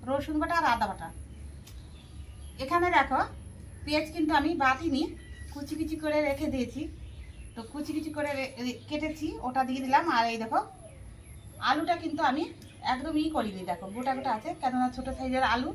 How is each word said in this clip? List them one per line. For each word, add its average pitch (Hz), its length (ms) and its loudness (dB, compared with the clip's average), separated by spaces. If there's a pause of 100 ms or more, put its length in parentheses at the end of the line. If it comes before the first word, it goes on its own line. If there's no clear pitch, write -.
(100)
রসুন 294 320 0
বাটা 339 180 0
আর 302 140 4
আদা 214 160 2
বাটা। 165 180 -8 (1500)
এখানে 349 240 4 (100)
দেখো 269 240 6 (640)
পেঁয়াজ 302 300 2
কিন্তু 320 240 2
আমি 302 120 4 (120)
বাটিনি, 269 400 4 (500)
কুচি 294 260 -6
কুচি 311 240 -2
করে 302 160 4 (100)
রেখে 285 260 0
দিয়েছি। 254 280 -2 (720)
তো 226 60 -10 (120)
কুচি 294 220 -6
কুচি 311 220 -4
করে 294 220 0
রে-, 262 140 -4 (120)
রে-, 240 240 -4
কেটেছি, 302 380 -2 (200)
ওটা 254 220 2
দিয়ে 262 160 0
দিলাম। 277 200 6 (120)
আর 233 160 6
এই 226 100 -2
দেখো 247 180 2 (1080)
আলুটা 320 340 4
কিন্তু 320 180 -2 (100)
আমি 294 120 2 (500)
একদম 277 220 -2 (100)
ই - 20 2 (100)
করিনি, 196 340 0
দেখো - 240 -2
গোটা 254 220 0
গোটা 262 200 -2
আছে, 294 140 -6 (100)
কেননা 254 260 2 (100)
ছোটো 262 220 -4
সাইজের 262 260 2 (100)
আলু 262 200 0